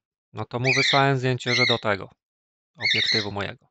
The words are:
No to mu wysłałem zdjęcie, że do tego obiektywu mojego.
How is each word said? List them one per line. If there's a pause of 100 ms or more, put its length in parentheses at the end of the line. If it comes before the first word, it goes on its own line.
(320)
No
to
mu
wysłałem
zdjęcie,
że
do
tego (680)
obiektywu
mojego.